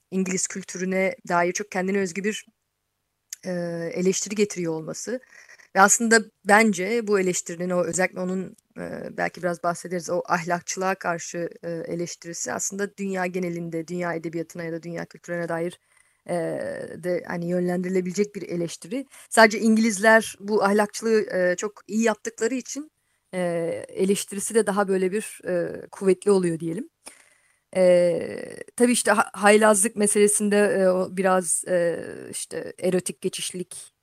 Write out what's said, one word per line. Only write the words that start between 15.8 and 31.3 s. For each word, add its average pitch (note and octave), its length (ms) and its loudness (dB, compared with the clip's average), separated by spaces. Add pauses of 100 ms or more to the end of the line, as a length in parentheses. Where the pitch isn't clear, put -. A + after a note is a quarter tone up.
e, F3 40 -4 (720)
de F3+ 240 -2
hani E3+ 220 -6
yönlendirilebilecek F3+ 840 -2
bir F#3+ 60 -10
eleştiri. F3 640 -6 (240)
Sadece A3 300 6
İngilizler A3 800 4
bu G3+ 240 0
ahlakçılığı, G#3+ 580 2
e, F3+ 340 0
çok G#3 320 -8
iyi A3 160 0
yaptıkları A3+ 520 -2
için, C#4 360 -10 (420)
e, F#3 60 -4 (500)
eleştirisi G3 640 -2
de G#3+ 120 2
daha G3+ 200 2
böyle F#3 240 0
bir, G#3 360 -8
e, E3+ 340 -4 (100)
kuvvetli F#3+ 400 2
oluyor F3 280 2
diyelim. E3+ 300 -6 (840)
E, F3 880 2 (120)
tabii A#3+ 160 4
işte A3 200 2
ha-, G#3 220 2
haylazlık G#3+ 640 6
meselesinde, G#3 600 4
e, G3 320 4
o F#3 280 0
biraz, F#3 500 2